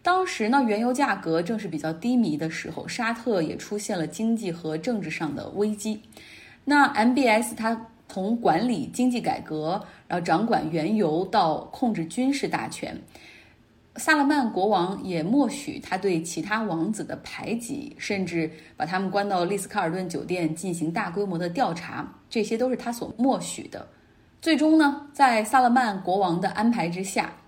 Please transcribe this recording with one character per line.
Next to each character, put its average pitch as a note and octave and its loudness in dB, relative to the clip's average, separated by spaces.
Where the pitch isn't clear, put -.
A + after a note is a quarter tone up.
当 F#4 2
时 G#3+ -2
呢， C4+ 4
原 G#3+ 2
油 B3 0
价 B3 0
格 E3 0
正 G#3 -2
是 G3+ -8
比 D#3 -6
较 D#3 -4
低 A#3 -2
迷 F3 2
的 D#3+ -2
时 - -8
候， - -10
沙 A3+ -4
特 A#3 0
也 - -2
出 - -8
现 G#3 -4
了 D#3 -2
经 A3 0
济 G#3 -2
和 D#3 -4
政 G#3 -2
治 D#3 -6
上 D3+ -4
的 - -8
危 G#3 -2
机。 G#3+ -6
那 C#4+ 6
M B3 4
B C4 4
S A3+ 2
它 A3+ -4
从 G3 -2
管 E3+ 2
理 A3+ -2
经 B3 0
济 A#3+ -2
改 - -2
革， D#3 -4
然 F3 -2
后 E3+ -2
掌 F3 4
管 D#3+ 2
原 E3+ 0
油 F3 2
到 E3+ 2
控 A#3 -2
制 E3 -2
军 B3+ 0
事 G#3+ -2
大 - -2
权。 - -8
萨 D#4 4
勒 C#4+ 4
曼 C#4 4
国 F#3 2
王 G3 2
也 F3 -2
默 A#3 4
许 - -8
他 - -6
对 F#3 0
其 E3+ -6
他 A3 -2
王 E3+ -2
子 E3 -6
的 C3+ -8
排 - -8
挤， - -8
甚 G3 -2
至 E3 -2
把 D3+ -2
他 F#3 -2
们 F#3+ -2
关 G3+ 0
到 F3+ 0
丽 G3+ 0
思 G3 -6
卡 G#3 -4
尔 E3 0
顿 F#3 -4
酒 E3+ -6
店 E3+ -2
进 F#3 -4
行 E3 -2
大 F#3+ -4
规 G3+ -2
模 F3+ -4
的 E3+ -2
调 F3+ 0
查， - -10
这 A3+ -2
些 A3 -2
都 B3+ 0
是 A#3+ 0
他 A#3+ -8
所 - -8
默 A#3+ 4
许 - -10
的。 - -12
最 D#4+ 4
终 D#4 6
呢， C#4+ 4
在 A#3 4
萨 C4 4
勒 B3 6
曼 A3+ 2
国 F#3 0
王 E3+ 2
的 F#3+ 0
安 A#3 2
排 E3+ 0
之 F#3 -4
下 - -2